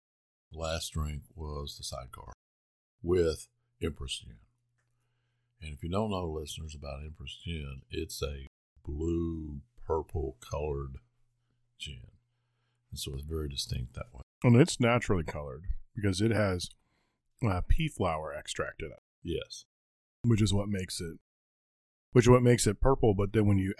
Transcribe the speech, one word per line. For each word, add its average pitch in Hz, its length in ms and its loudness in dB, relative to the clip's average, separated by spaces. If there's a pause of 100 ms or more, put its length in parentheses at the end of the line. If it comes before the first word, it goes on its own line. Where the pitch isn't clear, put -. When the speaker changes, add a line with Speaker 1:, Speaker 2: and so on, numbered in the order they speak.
(520)
Speaker 1:
the 80 60 -14
last 80 340 -4
drink 76 320 -6 (100)
was 73 420 -10
the - 60 -16
sidecar - 500 -14 (720)
with 85 460 2 (340)
Empress 73 380 -6
Gin. 60 180 -20 (1200)
And 78 140 -12
if - 80 -14
you 85 80 -6
don't 104 200 0
know, 90 200 -2
listeners, 78 460 -8
about 71 280 -10
Empress 73 400 -14
Gin, 69 460 -8
it's - 320 -8
a 69 240 -6 (380)
blue, 80 800 -4 (220)
purple 76 560 -4
colored 69 580 -6 (800)
gin. 62 300 -14 (840)
And 78 100 -12
so 71 140 -8
it's 69 100 -8
very 78 240 -4
distinct 67 460 -6
that - 200 -12
way. 62 80 -16 (220)
Speaker 2:
And 120 120 10
it's - 220 6
naturally 117 460 2
colored 73 400 -10 (320)
because 98 240 0
it 113 100 4
has, 98 400 0 (760)
uh, 92 220 2
pea 160 220 4
flower 78 440 -2
extract 76 500 -8
in 76 100 -10
it. - 100 -20 (220)
Speaker 1:
Yes. - 400 -8 (580)
Speaker 2:
Which 117 180 4
is 101 140 4
what 98 140 0
makes 95 320 -6
it, 82 180 -10 (920)
which 123 140 6
is - 40 12
what 123 140 10
makes 120 240 6
it 101 120 0
purple, 127 340 6
but 98 180 0
then 107 140 4
when 101 120 6
you 95 220 0